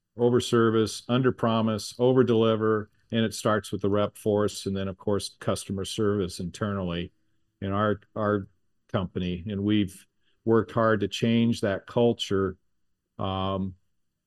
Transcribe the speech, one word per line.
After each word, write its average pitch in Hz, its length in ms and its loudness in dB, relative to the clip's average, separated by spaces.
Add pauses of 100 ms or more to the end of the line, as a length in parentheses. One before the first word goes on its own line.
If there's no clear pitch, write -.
(180)
over 120 220 4
service, 113 680 2
under 123 240 2
promise, 113 640 -2
over 127 240 6
deliver. 110 680 2 (220)
And 113 120 2
it 107 100 -2
starts 107 380 -2
with 98 100 -6
the 101 80 0
rep 104 280 0
force. 104 480 0
And 98 100 -4
then 98 120 -4
of 92 100 -10
course, - 420 -4
customer 95 460 -4
service 101 540 -2
internally 90 720 -6 (500)
in 98 100 -4
our, 104 280 0 (160)
our 104 320 -2 (440)
company. 90 560 -4
And 101 160 -6
we've 104 420 -2 (380)
worked 113 280 2
hard 110 280 2
to 101 80 -2
change 117 540 0
that 98 260 -2
culture, 104 680 0 (640)
um, 95 560 -4 (540)